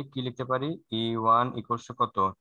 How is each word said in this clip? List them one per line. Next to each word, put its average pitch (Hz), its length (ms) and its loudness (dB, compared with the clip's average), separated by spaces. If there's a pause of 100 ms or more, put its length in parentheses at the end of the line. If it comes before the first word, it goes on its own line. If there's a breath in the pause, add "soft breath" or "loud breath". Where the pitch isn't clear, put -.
(120)
কি 131 100 -6
লিখতে 123 220 -6
পারি? 127 460 -4
ই 113 260 -2
ওয়ান 113 360 4
equals 117 360 -6
to 120 100 -10
কত? 113 200 -2 (220)